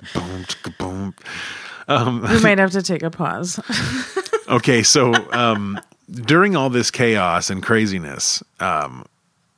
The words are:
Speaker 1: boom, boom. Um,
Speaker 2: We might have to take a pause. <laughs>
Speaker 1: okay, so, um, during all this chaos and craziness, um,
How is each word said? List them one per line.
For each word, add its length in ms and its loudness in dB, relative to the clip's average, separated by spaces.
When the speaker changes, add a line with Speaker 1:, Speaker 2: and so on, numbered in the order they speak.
Speaker 1:
boom, 300 -6
boom. 360 -6
Um, 340 2
Speaker 2:
We 180 4
might 180 6
have 140 4
to 100 0
take 200 -2
a 80 -2
pause. 480 -4
<laughs> 100 -8
Speaker 1:
okay, 360 4
so, 280 6
um, 480 0
during 460 2
all 140 2
this 220 0
chaos 580 2
and 120 -4
craziness, 800 0
um, 440 -4